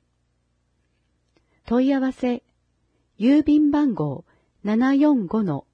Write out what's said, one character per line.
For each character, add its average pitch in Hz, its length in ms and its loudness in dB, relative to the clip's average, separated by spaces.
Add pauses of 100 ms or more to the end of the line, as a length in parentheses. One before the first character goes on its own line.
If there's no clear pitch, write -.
(1600)
問 254 220 0
い 277 80 0
合 269 60 -2
わ 262 100 -2
せ、 247 320 -6 (800)
郵 277 240 2
便 294 260 4
番 294 240 0
号 151 300 -6 (400)
七 233 300 0
四 277 320 2
五 220 180 -2
の 143 300 -4